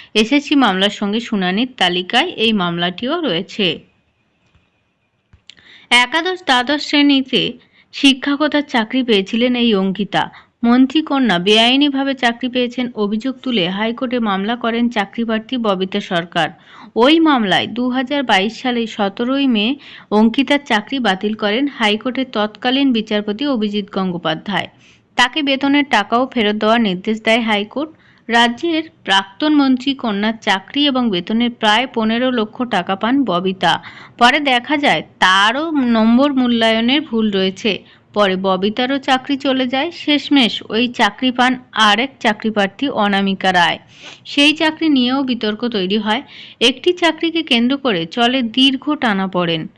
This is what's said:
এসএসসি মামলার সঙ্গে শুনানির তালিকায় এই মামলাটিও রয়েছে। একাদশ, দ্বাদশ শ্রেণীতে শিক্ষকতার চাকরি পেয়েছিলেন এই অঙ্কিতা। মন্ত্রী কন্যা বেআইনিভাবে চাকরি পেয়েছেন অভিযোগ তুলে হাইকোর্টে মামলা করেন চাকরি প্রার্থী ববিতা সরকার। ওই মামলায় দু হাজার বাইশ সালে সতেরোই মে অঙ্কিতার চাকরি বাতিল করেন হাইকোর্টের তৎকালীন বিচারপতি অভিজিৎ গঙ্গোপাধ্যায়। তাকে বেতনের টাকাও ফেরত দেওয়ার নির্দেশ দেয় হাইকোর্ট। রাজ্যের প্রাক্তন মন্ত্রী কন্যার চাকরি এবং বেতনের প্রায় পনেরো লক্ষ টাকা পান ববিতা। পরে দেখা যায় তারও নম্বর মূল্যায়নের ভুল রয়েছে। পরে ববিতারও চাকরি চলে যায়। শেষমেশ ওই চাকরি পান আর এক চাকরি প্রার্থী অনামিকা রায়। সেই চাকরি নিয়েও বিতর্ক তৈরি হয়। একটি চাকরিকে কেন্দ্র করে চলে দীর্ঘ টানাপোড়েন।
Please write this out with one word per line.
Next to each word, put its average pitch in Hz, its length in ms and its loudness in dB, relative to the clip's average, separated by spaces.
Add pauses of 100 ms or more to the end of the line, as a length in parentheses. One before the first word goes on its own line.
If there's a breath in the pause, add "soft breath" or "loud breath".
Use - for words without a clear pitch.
(140 loud breath)
এসএসসি 277 400 0
মামলার 202 360 2
সঙ্গে 208 300 -4
শুনানির 202 560 -2
তালিকায় 185 540 0
এই 226 220 0
মামলাটিও 180 680 -2
রয়েছে। 190 580 -2 (2000 soft breath)
একাদশ, 320 540 0
দ্বাদশ 269 380 0
শ্রেণীতে 269 680 2 (400 soft breath)
শিক্ষকতার 285 720 0
চাকরি 254 400 -2
পেয়েছিলেন 233 520 0
এই 233 200 2
অঙ্কিতা। 190 560 0 (340 loud breath)
মন্ত্রী 262 380 4
কন্যা 262 360 0
বেআইনিভাবে 269 760 2
চাকরি 247 340 -2
পেয়েছেন 247 460 -4
অভিযোগ 214 440 -4
তুলে 214 300 -2
হাইকোর্টে 233 500 -4
মামলা 208 380 -2
করেন 233 320 0
চাকরি 226 360 -4
প্রার্থী 220 320 -4
ববিতা 196 440 -2
সরকার। 175 480 -2 (480 loud breath)
ওই 294 240 6
মামলায় 226 460 2
দু 247 240 -4
হাজার 269 320 -2
বাইশ 220 400 0
সালে 240 240 -2
সতেরোই 240 600 -2
মে 233 300 2 (340 loud breath)
অঙ্কিতার 226 540 2
চাকরি 226 340 -2
বাতিল 214 360 -2
করেন 220 340 -2
হাইকোর্টের 240 640 -2
তৎকালীন 247 600 0
বিচারপতি 214 540 -2
অভিজিৎ 208 440 -2
গঙ্গোপাধ্যায়। 170 800 -4 (480 soft breath)
তাকে 254 260 0
বেতনের 277 480 2
টাকাও 233 360 2
ফেরত 214 280 -2
দেওয়ার 214 260 2
নির্দেশ 214 420 -2
দেয় 226 180 2
হাইকোর্ট। 220 500 -4 (380 soft breath)
রাজ্যের 240 540 0 (220)
প্রাক্তন 294 500 0
মন্ত্রী 269 400 2
কন্যার 220 460 -4
চাকরি 214 460 -2
এবং 254 240 0
বেতনের 220 400 -2
প্রায় 226 440 0
পনেরো 233 360 0
লক্ষ 240 320 -4
টাকা 196 340 -2
পান 254 280 0
ববিতা। 185 580 0 (360 loud breath)
পরে 254 220 4
দেখা 269 360 0
যায় 208 260 0 (160)
তারও 214 520 2
নম্বর 240 640 4
মূল্যায়নের 233 680 2
ভুল 220 300 -2
রয়েছে। 190 540 -2 (300 soft breath)
পরে 196 220 2
ববিতারও 208 640 -2
চাকরি 269 380 -2
চলে 262 300 -2
যায়। 269 240 -4
শেষমেশ 285 800 0
ওই 226 200 -2
চাকরি 240 440 0
পান 254 260 0 (140)
আর 208 280 2
এক 277 100 -4 (100)
চাকরি 214 300 -2
প্রার্থী 208 380 -2
অনামিকা 196 640 0
রায়। 170 260 2 (460 loud breath)
সেই 294 280 2
চাকরি 311 360 0
নিয়েও 262 340 2
বিতর্ক 220 460 -2
তৈরি 202 300 -2
হয়। 220 240 -2 (380 loud breath)
একটি 269 320 2
চাকরিকে 330 500 -2
কেন্দ্র 254 340 0
করে 190 300 -2
চলে 247 360 0
দীর্ঘ 262 520 0
টানাপোড়েন। 190 840 -2